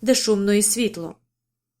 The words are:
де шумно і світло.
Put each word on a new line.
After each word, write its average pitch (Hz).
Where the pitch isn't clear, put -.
де 247
шумно 202
і 208
світло. 208